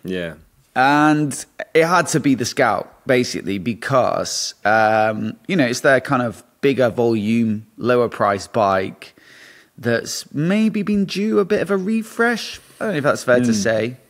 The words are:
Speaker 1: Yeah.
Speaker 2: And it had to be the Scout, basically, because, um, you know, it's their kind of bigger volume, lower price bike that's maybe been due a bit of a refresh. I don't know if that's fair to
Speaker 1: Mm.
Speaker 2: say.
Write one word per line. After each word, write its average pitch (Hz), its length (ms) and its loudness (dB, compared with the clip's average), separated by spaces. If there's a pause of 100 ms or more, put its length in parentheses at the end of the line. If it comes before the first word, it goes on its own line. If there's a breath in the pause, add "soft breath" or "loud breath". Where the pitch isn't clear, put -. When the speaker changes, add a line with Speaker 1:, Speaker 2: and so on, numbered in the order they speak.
Speaker 1:
Yeah. 87 300 -6 (420)
Speaker 2:
And 147 560 4 (400)
it 160 140 4
had 175 220 2
to 147 120 0
be 135 140 2
the 123 100 -2
Scout, 113 480 0 (140)
basically, 98 500 0
because, 98 960 -2 (140)
um, 110 720 2 (120)
you 185 80 -2
know, 147 80 4
it's 123 160 -2
their 135 200 4
kind 131 220 -2
of 113 220 -8 (160)
bigger 131 300 2
volume, 113 720 0 (140)
lower 120 280 2
price 101 400 0
bike 95 680 -2 (640 loud breath)
that's - 540 -4
maybe 202 500 0
been 202 240 -2
due 208 320 -2
a 202 60 2
bit 202 180 -2
of 170 80 -4
a 202 60 0
refresh. 220 840 -4 (180)
I - 60 -8
don't 220 80 -4
know 156 60 -2
if 143 60 -2
that's 139 200 0
fair 123 160 4
to 123 100 2
Speaker 1:
Mm. 113 40 2
Speaker 2:
say. 110 420 0 (140)